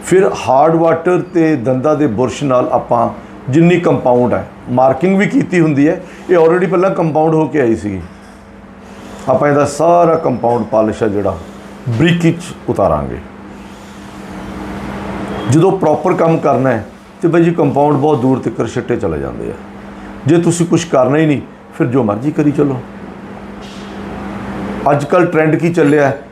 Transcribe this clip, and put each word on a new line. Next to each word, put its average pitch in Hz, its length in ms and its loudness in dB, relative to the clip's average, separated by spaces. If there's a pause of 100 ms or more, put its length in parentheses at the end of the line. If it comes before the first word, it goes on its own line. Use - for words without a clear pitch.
ਫਿਰ 190 240 4 (180)
ਹਾਰਡ 147 260 6
ਵਾਟਰ 165 480 2 (120)
ਤੇ 160 220 2
ਦੰਦਾਂ 123 400 0
ਦੇ 147 100 2
ਬੁਰਸ਼ 120 380 -2
ਨਾਲ 127 280 2
ਆਪਾਂ 117 360 0 (400)
ਜਿੰਨੀ 170 320 4
ਕੰਪਾਊਂਡ 123 540 2
ਹੈ, 95 140 -6 (220)
ਮਾਰਕਿੰਗ 135 480 2
ਵੀ 202 80 2
ਕੀਤੀ - 340 0
ਹੁੰਦੀ 147 280 4
ਹੈ। - 140 -2 (280)
ਇਹ 180 80 6
already 170 300 4
ਪਹਿਲਾਂ 185 220 2
ਕੰਪਾਊਂਡ 160 440 0
ਹੋ 156 120 2
ਕੇ 143 140 -2
ਆਈ 113 160 2
ਸੀਗੀ। 98 240 -6 (1300)
ਆਪਾਂ 139 200 2
ਇਹਦਾ 143 160 4
ਸਾਰਾ 170 500 4
ਕੰਪਾਊਂਡ 120 500 0
ਪਾਲਿਸ਼ 107 380 0
ਆ 110 60 2
ਜਿਹੜਾ 98 300 -2 (500)
ਬਰੀਕੀ 165 440 2
'ਚ - 100 -6 (260)
ਉਤਾਰਾਂਗੇ। 76 480 0 (2250)
ਜਦੋਂ 180 280 4
ਪ੍ਰੋਪਰ 160 360 0
ਕੰਮ 165 240 2
ਕਰਨਾ 131 320 2
ਹੈ 107 160 -2 (360)
ਤੇ 175 60 2
ਬਾਈ 170 160 4
ਜੀ 170 60 4
ਕੰਪਾਊਂਡ 147 460 2
ਬਹੁਤ 143 240 2
ਦੂਰ 131 180 2
ਤੱਕ 117 300 -4
ਛਿੱਟੇ 117 280 -2
ਚਲੇ 85 220 -4
ਜਾਂਦੇ 58 320 -6
ਆ। - 40 -10 (720)
ਜੇ 165 120 4
ਤੁਸੀਂ 170 280 2
ਕੁਛ 165 180 0
ਕਰਨਾ 139 340 2
ਹੀ 160 80 4
ਨਹੀਂ, 135 140 0 (380)
ਫਿਰ 156 80 0
ਜੋ 127 160 0
ਮਰਜ਼ੀ 110 280 -2
ਕਰੀ 151 200 2
ਚੱਲੋ। 139 260 0 (2250)
ਅੱਜ 139 140 0
ਕੱਲ੍ਹ 175 220 2
ਟ੍ਰੈਂਡ 156 300 2
ਕੀ 170 160 0
ਚੱਲਿਆ 147 340 4
ਹੈ 123 260 -4